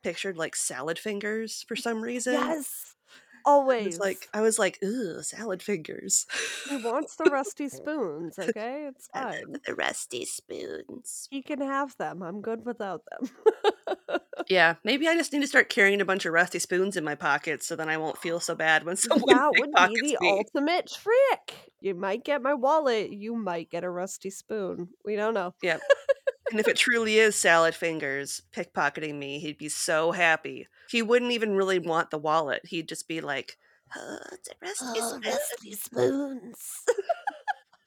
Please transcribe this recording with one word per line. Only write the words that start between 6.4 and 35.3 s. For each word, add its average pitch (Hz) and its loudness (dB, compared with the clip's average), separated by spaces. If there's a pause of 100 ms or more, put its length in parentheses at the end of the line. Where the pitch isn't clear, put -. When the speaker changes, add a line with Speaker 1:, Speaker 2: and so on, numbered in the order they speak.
Speaker 2:
He 277 -4
wants 233 -2
the 320 2
rusty 277 0
spoons, 175 -6
Speaker 1:
<laughs> - -14
Speaker 2:
okay? 233 -6
It's - -16
Speaker 1:
I - -6
love 247 -6
Speaker 2:
fine. - -10
Speaker 1:
the - -6
rusty - -6
spoons. - -12
Speaker 2:
He 277 -8
can 277 -8
have 269 -4
them. 160 -8
I'm 196 -10
good 226 -6
without 208 -8
them. - -8 (140)
<laughs> - 0 (300)
Speaker 1:
Yeah, 170 6
maybe 269 0
I 330 4
just 330 0
need 285 0
to 277 0
start 262 4
carrying 202 4
a 185 2
bunch 190 0
of 165 -2
rusty 175 2
spoons 190 0
in 160 -2
my 147 -4
pocket 147 -2
so 165 -6
then 156 -4
I 160 0
won't 156 -4
feel 170 -4
so 165 -4
bad 160 4
when 170 -4
<laughs> - -4
someone 240 4
Speaker 2:
That 269 8
would 285 4
be 196 6
Speaker 1:
pickpockets - -
Speaker 2:
the 277 0
Speaker 1:
me. 196 4
Speaker 2:
ultimate 320 0
trick. - 2 (100)
You 190 -2
might 196 -4
get 285 -2
my 269 2
wallet, 262 2
you 208 -8
might 175 -4
get 165 -4
a 180 -4
rusty 180 -6
spoon. 180 -6 (140)
We 208 -4
don't 214 0
know. 180 -2
<laughs> - -10
Speaker 1:
Yep. 165 0 (680)
And 214 0
if 220 4
it 233 4
truly 226 4
is 214 6
salad 165 6
fingers 147 -4 (100)
pickpocketing 156 -4
me, 143 -8
he'd 151 -8
be 151 -10
so 165 0
happy. 156 2 (200)
He 233 0
wouldn't 240 4
even 220 0
really 190 4
want 165 0
the 151 -4
wallet. 151 0
He'd 165 -8
just - -10
be 160 -6
like, 143 -6 (380)
"Oh, - -12 (140)
it's - -18
a - -16
rusty 254 -6
Speaker 2:
Oh, 233 -4
Speaker 1:
spoon." 226 -12
Speaker 2:
rusty 240 -4